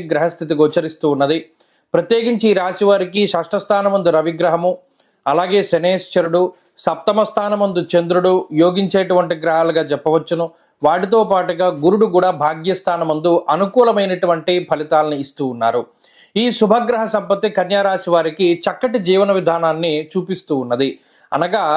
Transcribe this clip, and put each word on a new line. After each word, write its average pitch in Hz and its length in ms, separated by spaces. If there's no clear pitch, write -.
గ్రహస్థితి 160 460
గోచరిస్తూ 156 560
ఉన్నది. 143 280
ప్రత్యేకించి 226 540
ఈ 202 60
రాశి 185 300
వారికి 190 420
షష్ఠ 170 300
స్థానమందు 196 540
రవిగ్రహము, 170 640
అలాగే 180 360
శనేశ్వరుడు, 175 800
సప్తమ 202 440
స్థానమందు 202 640
చంద్రుడు 180 460
యోగించేటువంటి 180 840
గ్రహాలుగా 165 460
చెప్పవచ్చును. 160 640
వాటితో 185 420
పాటుగా 180 520
గురుడు 190 300
కూడా 180 300
భాగ్యస్థానమందు 160 960
అనుకూలమైనటువంటి 190 1040
ఫలితాలను 151 600
ఇస్తూ 139 220
ఉన్నారు. 117 360
ఈ 226 140
శుభగ్రహ 220 540
సంపత్తి 202 460
కన్యా 196 320
రాశి 190 280
వారికి 165 360
చక్కటి 220 420
జీవన 190 340
విధానాన్ని 165 600
చూపిస్తూ 175 500
ఉన్నది. 127 320
అనగా 180 320